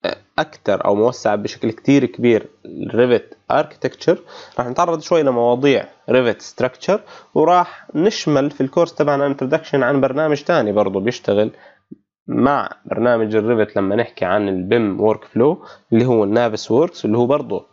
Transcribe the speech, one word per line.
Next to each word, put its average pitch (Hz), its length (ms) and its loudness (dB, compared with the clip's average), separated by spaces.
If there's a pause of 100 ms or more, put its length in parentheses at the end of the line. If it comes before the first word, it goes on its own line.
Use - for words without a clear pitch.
آه، - 120 -6 (220)
أكتر 104 460 -4
أو 101 100 2
موسع 110 400 0
بشكل 107 360 -6
كتير 135 340 2
كبير 120 420 0 (480)
ريفت 120 420 2 (140)
اركتكتشر. - 680 -2 (400)
راح 123 80 -4
نتعرض 156 340 -2
شوي 160 220 0
لمواضيع 123 640 2 (240)
ريفت 120 320 2
ستراكشر، - 600 -4 (320)
وراح 170 640 0
نشمل 151 560 0
في - 100 -8
الكورس 156 340 -2
تبعنا 143 320 0
انتروداكشن 139 560 -2
عن 135 180 2
برنامج 143 420 0
تاني 135 280 0
برضو 98 280 0
بيشتغل 107 520 -2 (760)
مع 127 420 0 (160)
برنامج 113 500 0
الريفت 107 420 0
لما 98 180 0
نحكي 113 300 -4
عن 98 240 0
البيم 98 520 -2
ورك 107 220 0
فلو 143 420 0 (280)
اللي 117 120 4
هو 113 180 4
النافس 110 480 0
ووركس، 147 340 0
اللي 107 120 0
هو 120 80 2
برضو 120 480 -2